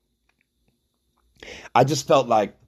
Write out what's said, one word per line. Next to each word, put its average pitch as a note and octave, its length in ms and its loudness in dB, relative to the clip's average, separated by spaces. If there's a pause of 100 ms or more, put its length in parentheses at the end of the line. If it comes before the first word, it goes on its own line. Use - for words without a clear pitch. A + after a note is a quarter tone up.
(1700)
I B2+ 100 4
just C#3 220 -4
felt C#3 200 2
like, G#2+ 300 0 (120)